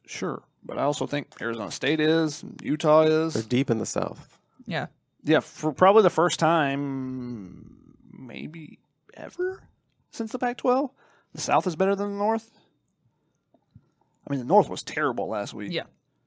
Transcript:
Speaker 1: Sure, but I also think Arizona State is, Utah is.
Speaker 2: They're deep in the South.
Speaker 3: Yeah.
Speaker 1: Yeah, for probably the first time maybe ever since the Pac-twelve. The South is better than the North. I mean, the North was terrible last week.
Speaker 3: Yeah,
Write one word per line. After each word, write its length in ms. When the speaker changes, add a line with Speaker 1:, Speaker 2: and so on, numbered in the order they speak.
Speaker 1:
Sure, 340
but 160
I 40
also 220
think 220
Arizona 300
State 300
is, 440
Utah 380
is. 340
Speaker 2:
They're 80
deep 260
in 80
the 80
South. 540
Speaker 3:
Yeah. 220
Speaker 1:
Yeah, 140
for 320
probably 320
the 60
first 280
time 1400
maybe 680
ever 500
since 220
the 40
Pac-twelve. 520
The 80
South 260
is 120
better 180
than 160
the 60
North. 340
I 40
mean, 100
the 40
North 220
was 160
terrible 460
last 240
week. 180
Speaker 3:
Yeah, 120